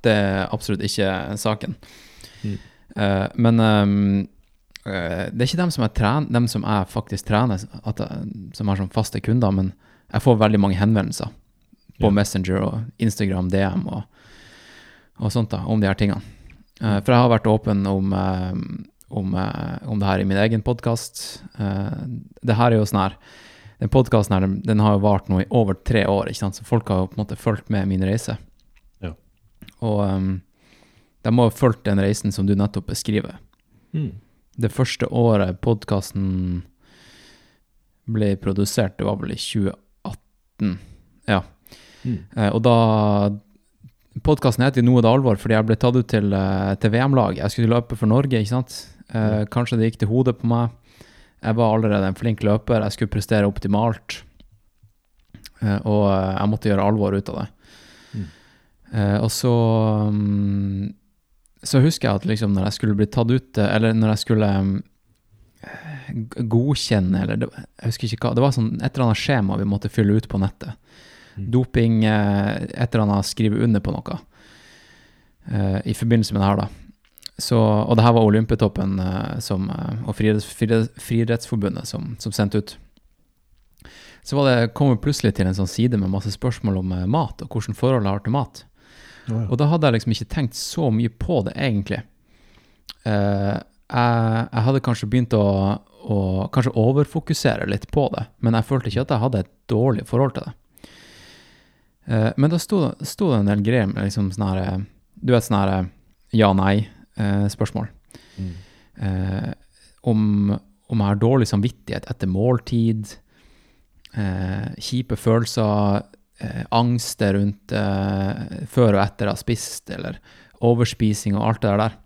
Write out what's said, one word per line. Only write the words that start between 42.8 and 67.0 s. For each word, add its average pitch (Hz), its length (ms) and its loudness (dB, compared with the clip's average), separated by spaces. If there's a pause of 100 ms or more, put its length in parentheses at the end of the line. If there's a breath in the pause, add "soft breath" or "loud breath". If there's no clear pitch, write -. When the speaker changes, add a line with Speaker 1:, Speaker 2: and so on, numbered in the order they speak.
Speaker 1:
podcasten 131 460 2
heter 131 180 2
jo 120 60 6
Nå 127 100 6
er 113 80 6
det 110 60 6
alvor, 127 260 4
fordi 110 160 0
jeg 110 140 2
ble 113 100 2
tatt 123 180 2
ut 120 140 0
til, 101 240 2
eh, 98 480 0
til 110 80 2
V 110 80 0
M-lag. 127 400 2
Jeg - 160 -2
skulle 113 160 2
løpe 120 260 0
for 107 140 0
Norge, 127 300 2
ikke 104 80 -2
sant? 127 260 -4 (400)
Eh, 107 260 0
Speaker 2:
Ja. 107 40 -2
Speaker 1:
kanskje 120 340 -2
det 113 140 2
gikk - 80 -18
til 104 80 0
hodet 123 300 2
på - 80 -4
meg. 117 240 2 (720 soft breath)
Jeg 110 140 0
var 113 180 4
allerede 104 320 2
en 95 80 -2
flink 113 260 -2
løper. 107 420 0
Jeg 104 100 -2
skulle - 180 -4
prestere 104 360 0
optimalt. 104 760 -2 (1400)
Eh, 101 220 0
og, 104 260 2
eh, 95 280 0
jeg 101 120 0
måtte 110 180 -2
gjøre 98 160 2
alvor 101 300 2
ut 101 140 -2
av - 100 -8
det. 101 100 -6 (680 loud breath)
Speaker 2:
Mm. 101 120 -8 (680 loud breath)
Speaker 1:
Eh, 101 280 2
og 113 100 0
så, 123 220 0 (580)
mm, 101 840 -2 (680)
så - 180 2
husker 147 280 2
jeg 101 80 2
at 98 100 -4
liksom 104 260 0
når 95 120 2
jeg 104 80 0
skulle 107 240 0
bli 104 100 2
tatt 117 240 0
ut, 127 280 -2
eh, 101 180 2
eller 113 160 4
når 110 180 4
jeg 107 80 0
skulle, 107 300 2
mm, 98 340 0 (800)
g-, 127 840 -10
godkjenne, 107 760 2